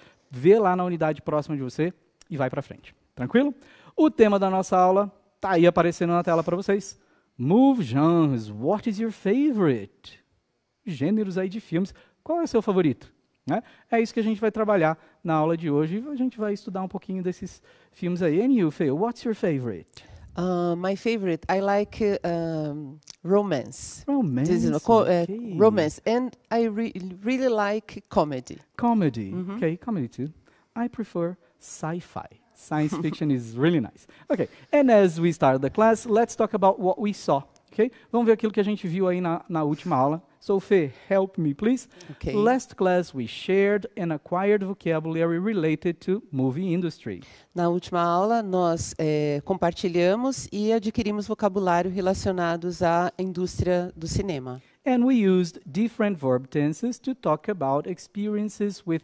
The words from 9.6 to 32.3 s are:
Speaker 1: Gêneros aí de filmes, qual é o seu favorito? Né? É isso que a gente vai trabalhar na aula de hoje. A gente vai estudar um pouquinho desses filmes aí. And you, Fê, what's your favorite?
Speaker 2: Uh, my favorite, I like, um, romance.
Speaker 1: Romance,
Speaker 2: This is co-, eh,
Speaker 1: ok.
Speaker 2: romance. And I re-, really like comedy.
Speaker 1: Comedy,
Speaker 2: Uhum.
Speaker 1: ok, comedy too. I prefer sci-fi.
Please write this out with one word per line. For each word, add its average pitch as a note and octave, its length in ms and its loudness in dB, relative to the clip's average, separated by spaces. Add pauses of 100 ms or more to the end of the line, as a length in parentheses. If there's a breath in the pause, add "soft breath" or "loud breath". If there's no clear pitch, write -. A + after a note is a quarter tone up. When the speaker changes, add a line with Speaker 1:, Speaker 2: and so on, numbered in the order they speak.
Speaker 1:
Gêneros F#3+ 500 -2
aí F#3+ 140 -2
de G#3+ 100 -10
filmes, F3+ 340 -4 (300 soft breath)
qual E4+ 160 -2
é E4 40 -2
o D4 40 -4
seu A3+ 140 0
favorito? F3+ 500 0 (340)
Né? F#3+ 160 -2 (280 soft breath)
É A#3 100 2
isso A3+ 140 -2
que A#3 60 -2
a - 20 2
gente G#3+ 180 -2
vai A3 120 0
trabalhar G3+ 440 2 (280 soft breath)
na E3 100 0
aula D#3 220 2
de E3 140 -4
hoje. D#3+ 400 0
A D4 40 -8
gente B3+ 240 -4
vai G#3+ 160 -4
estudar G3 280 -8
um F#3+ 60 -6
pouquinho F#3+ 360 -8
desses F3+ 360 -8 (300 soft breath)
filmes F3 320 -4
aí. E3 180 2
And C4 120 2
you, F#3+ 180 4
Fê, D3+ 220 0
what's G#3+ 320 -2
your A3+ 100 -2
favorite? B2+ 720 -6 (340 loud breath)
Speaker 2:
Uh, F3 380 0
my F#3 200 -2
favorite, G3 540 -2
I F#3 100 0
like, G3+ 420 -2 (220)
um, D#3 760 -4 (260)
romance. F3 800 -2
Speaker 1:
Romance, D#3+ 420 0
Speaker 2:
This F3+ 160 2
is D3+ 180 2
co-, A3 240 4
eh, F3 180 2
Speaker 1:
ok. G3+ 340 -8
Speaker 2:
romance. F#3+ 480 4
And A#3+ 240 0 (200)
I A#3 180 2
re-, A3 240 -4 (300)
really B3+ 260 0
like G#3 600 -2
comedy. C#3+ 500 -2 (180)
Speaker 1:
Comedy, D#3 580 0
Speaker 2:
Uhum. F#3 220 -6
Speaker 1:
ok, F3 200 -2
comedy F3 320 -6
too. C#3 240 -10 (440 soft breath)
I A#3+ 120 -4
prefer F#3 480 -6 (220 soft breath)
sci-fi. - 800 -12 (140)